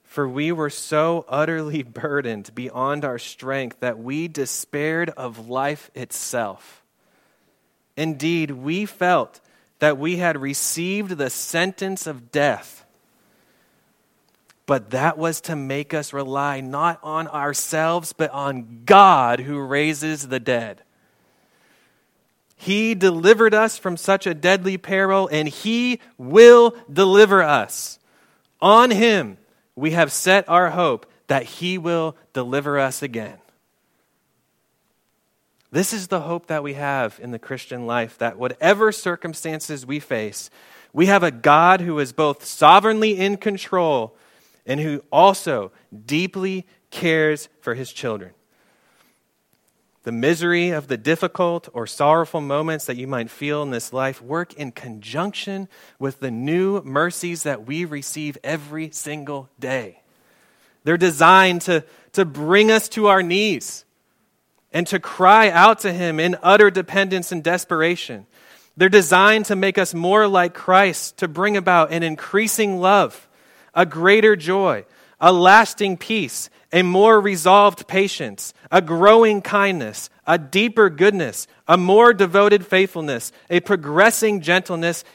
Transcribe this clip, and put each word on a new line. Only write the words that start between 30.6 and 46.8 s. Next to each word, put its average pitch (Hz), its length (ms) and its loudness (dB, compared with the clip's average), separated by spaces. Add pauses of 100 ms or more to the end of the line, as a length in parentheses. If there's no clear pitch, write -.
hope 156 340 -2 (220)
that 135 160 -2
He 180 340 -8
will 165 400 -4 (160)
deliver 139 460 -4
us 135 240 -4
again." 113 340 -10 (2250)
This 185 220 -4
is 190 160 -10
the 180 140 -6
hope 170 240 -8
that 151 160 -6
we 143 100 -10
have 135 500 -6
in 120 80 -14
the 120 80 -12
Christian 123 480 -14
life, 117 300 -6
that 117 220 -6
whatever 185 520 0
circumstances 160 920 -10
we 143 160 -10
face, 110 480 -10 (460)
we 165 120 2
have 196 160 4
a 170 80 0
God 156 520 4
who 170 160 -6
is 131 160 -6
both 151 320 -2
sovereignly 208 720 4
in 196 180 -2
control 175 800 -4 (480)
and 139 160 -6
who 147 320 -6
also 151 600 2 (340)
deeply 185 600 -4 (240)